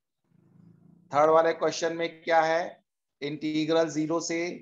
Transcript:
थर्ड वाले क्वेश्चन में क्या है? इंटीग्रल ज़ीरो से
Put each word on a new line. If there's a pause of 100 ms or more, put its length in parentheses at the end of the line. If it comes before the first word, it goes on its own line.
(1120)
थर्ड
वाले
क्वेश्चन
में
क्या
है? (440)
इंटीग्रल
ज़ीरो
से (240)